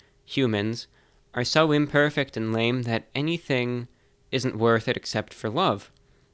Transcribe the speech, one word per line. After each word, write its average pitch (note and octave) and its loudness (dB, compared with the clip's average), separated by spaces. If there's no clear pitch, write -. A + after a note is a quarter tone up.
humans, A2+ 0
are B2 -2
so D#3 4
imperfect D3 2
and A2 -2
lame A#2+ 0
that A2+ -2
anything B2+ -2
isn't B2+ -2
worth A2+ 2
it A#2+ 0
except - -6
for - -8
love. A#2+ -2